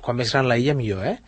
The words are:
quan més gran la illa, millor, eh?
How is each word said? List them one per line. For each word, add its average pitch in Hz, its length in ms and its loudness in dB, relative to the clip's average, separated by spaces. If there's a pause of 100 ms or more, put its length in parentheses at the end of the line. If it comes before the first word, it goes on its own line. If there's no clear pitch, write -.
quan 120 140 -2
més 120 160 -2
gran 131 160 2
la 120 80 4
illa, 131 180 2
millor, 104 320 -4
eh? 220 200 -4